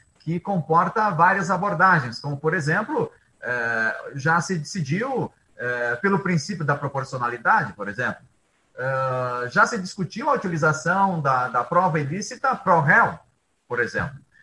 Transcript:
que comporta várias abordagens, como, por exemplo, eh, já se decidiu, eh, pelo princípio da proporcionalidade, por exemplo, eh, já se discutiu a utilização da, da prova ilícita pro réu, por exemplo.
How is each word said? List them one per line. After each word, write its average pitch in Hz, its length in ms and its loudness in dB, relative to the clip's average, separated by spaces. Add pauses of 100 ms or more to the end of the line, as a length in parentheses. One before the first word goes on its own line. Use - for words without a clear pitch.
(200)
que 165 180 -4
comporta 185 720 2
várias 190 400 2
abordagens, 175 680 2
como, 139 160 -6
por 156 180 -2
exemplo, 190 560 -2 (300)
eh, 117 760 -4
já 160 260 2
se 185 160 -4
decidiu, 180 760 -4 (260)
eh, 120 420 -2
pelo 196 200 2
princípio 175 440 -2
da 143 120 2
proporcionalidade, 131 960 -2
por 101 160 -8
exemplo, 113 340 -6 (540)
eh, 127 760 -2
já 208 160 4
se 233 120 -2
discutiu 196 520 -6
a 262 40 4
utilização 170 840 0
da, 131 280 2
da - 160 -2
prova 175 340 2
ilícita 208 560 -2
pro 175 260 2
réu, 175 380 4 (480)
por 120 140 -2
exemplo. 101 360 -4 (260)